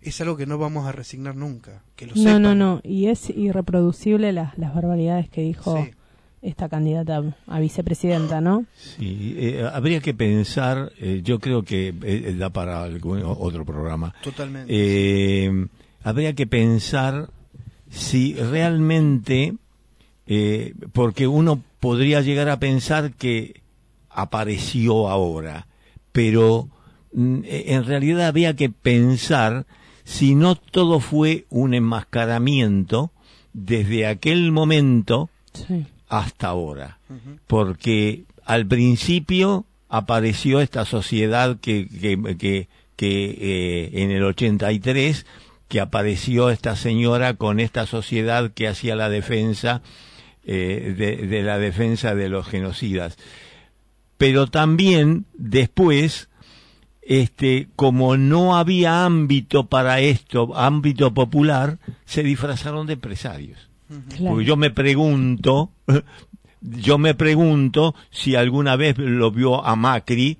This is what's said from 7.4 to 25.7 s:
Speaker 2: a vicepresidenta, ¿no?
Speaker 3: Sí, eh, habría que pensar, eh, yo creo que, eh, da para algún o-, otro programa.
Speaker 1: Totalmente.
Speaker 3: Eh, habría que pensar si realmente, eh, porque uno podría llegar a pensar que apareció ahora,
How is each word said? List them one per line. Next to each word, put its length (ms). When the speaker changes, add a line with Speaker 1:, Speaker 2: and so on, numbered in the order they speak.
Speaker 2:
a 120
vicepresidenta, 800
¿no? 260
Speaker 3:
Sí, 640
eh, 320
habría 300
que 120
pensar, 840
eh, 240
yo 160
creo 240
que, 280
eh, 340
da 140
para 320
algún 400
o-, 160
otro 260
programa. 480
Speaker 1:
Totalmente. 480
Speaker 3:
Eh, 960
habría 320
que 100
pensar 840
si 460
realmente, 1200
eh, 480
porque 320
uno 380
podría 420
llegar 280
a 100
pensar 540
que 480
apareció 960
ahora, 560